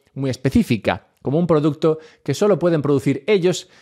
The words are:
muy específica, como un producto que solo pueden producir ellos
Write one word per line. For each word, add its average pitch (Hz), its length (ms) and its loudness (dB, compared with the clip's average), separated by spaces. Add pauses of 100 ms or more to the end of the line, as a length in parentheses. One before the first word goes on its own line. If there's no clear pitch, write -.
(140)
muy 135 160 -6
específica, 120 800 0 (140)
como 139 180 -2
un 175 80 0
producto 156 500 0 (260)
que 139 120 -4
solo 202 240 2
pueden 165 220 0
producir 139 460 0
ellos 180 400 0 (140)